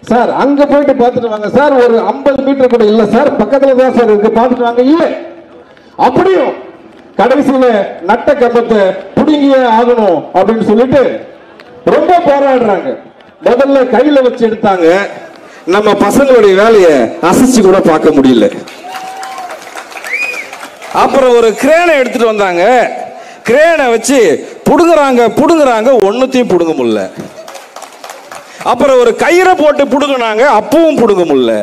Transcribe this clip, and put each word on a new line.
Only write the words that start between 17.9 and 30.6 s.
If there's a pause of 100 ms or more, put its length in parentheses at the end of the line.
முடியல. (2500)
அப்புறம்
ஒரு (140)
கிரேனை
எடுத்துட்டு
வந்தாங்க, (840)
கிரேனை
வச்சு (520)
புடுங்குறாங்க, (200)
புடுங்குறாங்க, (180)
ஒண்ணுத்தையும்
புடுங்க
முடியல. (1700)
அப்புறம்
ஒரு
கயிறை
போட்டு
புடுங்குனாங்க, (160)
அப்பவும்